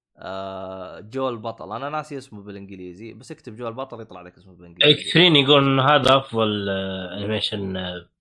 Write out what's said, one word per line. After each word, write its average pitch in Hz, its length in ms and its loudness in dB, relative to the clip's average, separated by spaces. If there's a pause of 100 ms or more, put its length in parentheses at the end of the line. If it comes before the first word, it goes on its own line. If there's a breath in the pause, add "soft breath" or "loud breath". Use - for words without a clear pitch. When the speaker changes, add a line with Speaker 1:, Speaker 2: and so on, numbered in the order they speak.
(180)
Speaker 1:
آه، 95 800 -10
جو 127 300 -6
البطل. 113 420 -10
أنا 131 180 -8
ناسي 147 280 -8
اسمه 113 240 -16
بالإنجليزي، 98 720 -14
بس 113 180 -18
اكتب 117 240 -16
جو 120 120 -10
البطل 117 340 -10
يطلع 92 200 -16
لك 90 160 -20
اسمه 90 160 -20
بالإنجليزي. 87 500 2
Speaker 2:
كثيرين 165 320 6
يقولون 139 440 6
إن 131 100 4
هذا 135 280 6
أفضل، 107 520 0
آه، 95 480 -6
أنيميشن، 101 600 -4
آه، 90 320 -10 (120)